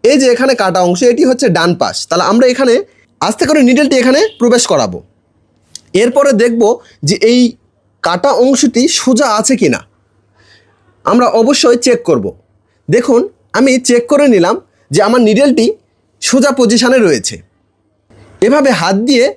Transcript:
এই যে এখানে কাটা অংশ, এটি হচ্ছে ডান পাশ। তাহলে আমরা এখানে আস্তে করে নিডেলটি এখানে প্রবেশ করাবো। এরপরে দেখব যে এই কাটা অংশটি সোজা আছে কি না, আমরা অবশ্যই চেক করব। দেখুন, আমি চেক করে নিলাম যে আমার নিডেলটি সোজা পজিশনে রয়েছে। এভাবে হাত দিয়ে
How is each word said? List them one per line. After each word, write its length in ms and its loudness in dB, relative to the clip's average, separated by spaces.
এই 100 2
যে 140 2
এখানে 180 0
কাটা 260 -2
অংশ, 120 -2
এটি 180 0
হচ্ছে 160 -2
ডান 140 0
পাশ। 160 -4
তাহলে 220 -2
আমরা 220 2
এখানে 220 0
আস্তে 280 -4
করে 200 2
নিডেলটি 340 2
এখানে 180 2
প্রবেশ 220 2
করাবো। 260 -4
এরপরে 280 0
দেখব 200 0
যে 80 0
এই 100 2
কাটা 240 -2
অংশটি 380 0
সোজা 260 0
আছে 220 -2
কি 140 0
না, 60 -8
আমরা 160 2
অবশ্যই 460 2
চেক 120 2
করব। 180 0
দেখুন, 260 0
আমি 140 2
চেক 140 2
করে 220 2
নিলাম 200 2
যে 140 2
আমার 200 2
নিডেলটি 380 0
সোজা 360 0
পজিশনে 480 2
রয়েছে। 300 -2
এভাবে 240 2
হাত 160 -2
দিয়ে 160 2